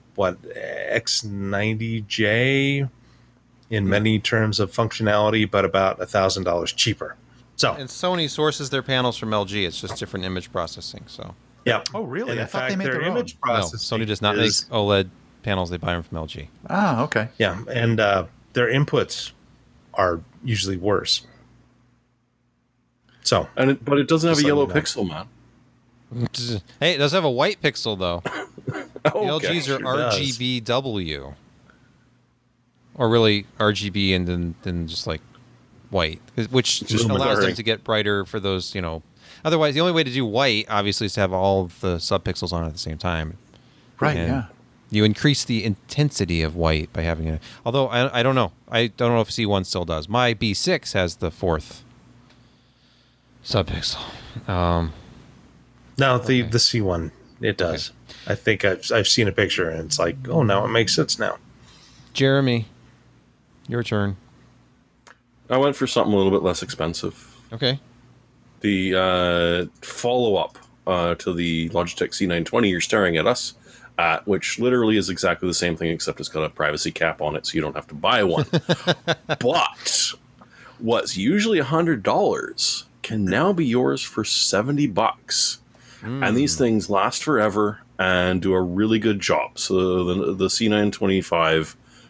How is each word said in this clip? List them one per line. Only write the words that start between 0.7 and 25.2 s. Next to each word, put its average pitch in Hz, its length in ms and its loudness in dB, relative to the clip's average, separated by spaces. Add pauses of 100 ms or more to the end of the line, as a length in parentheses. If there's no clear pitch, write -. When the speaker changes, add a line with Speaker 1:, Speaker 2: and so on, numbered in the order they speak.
Speaker 1:
ninety 107 840 -4
J 135 800 0 (840)
in 107 160 -2
Speaker 2:
Hmm. 95 60 2
Speaker 1:
many 107 280 4
terms 110 420 0
of 98 120 0
functionality, 107 800 2
but 98 160 2
about 95 340 2
a 90 60 -6
thousand 95 380 0
dollars 85 280 -2
cheaper. - 440 -4 (400)
So 113 180 0
Speaker 3:
And 131 160 -12
Sony 175 400 -2
sources 147 400 -2
their 135 120 -2
panels 127 360 0
from 110 160 -4
L 104 100 2
G. 98 220 -2
It's 82 120 -6
just 98 200 -10
different 95 260 -8
image 92 280 -6
processing. - 540 -8
So. - 280 -16 (320)
Speaker 1:
Yeah. 117 160 0 (120)
Speaker 2:
Oh, 214 100 -6
really? 147 280 -8
Speaker 1:
And 113 80 -4
Speaker 2:
I - 40 -4
Speaker 1:
in - 40 -10
Speaker 2:
thought - 140 -6
they 127 60 -4
Speaker 1:
fact, 185 100 -2
Speaker 2:
made - 80 -2
Speaker 1:
their 131 80 -2
Speaker 2:
their - 160 -4
own. 208 80 -2
Speaker 1:
image 240 160 -6
Speaker 3:
No, - 80 -20
Speaker 1:
processing 110 580 -2
Speaker 3:
Sony 113 60 -2
does 107 160 -4
not 104 140 2
make 113 100 2
Speaker 1:
is - 240 0
Speaker 3:
O 110 160 0
led 98 240 2 (320)
panels. 92 260 -2
They 87 80 -6
buy 87 160 -4
them 85 100 -2
from 85 140 -10
L 80 100 -6
G. 73 220 -12 (220)
Speaker 2:
Ah, 170 340 0
okay. 113 240 -2 (100)
Speaker 1:
Yeah, 101 320 0
and, 117 300 0
uh, 98 240 2 (300)
their 120 180 2
inputs 139 600 0 (600)
are 87 280 2 (220)
usually 95 360 -2
worse. - 480 0 (2000)
So 85 340 2
Speaker 4:
And 131 160 4
it, - 120 -4
but 143 140 2
it 143 100 2
doesn't 160 200 4
have 165 80 4
Speaker 1:
Just 147 80 4
Speaker 4:
a 143 40 4
yellow 147 180 4
Speaker 1:
letting 92 100 0
you 131 280 -2
know. 80 140 -6
Speaker 4:
pixel, 95 80 -12 (1120)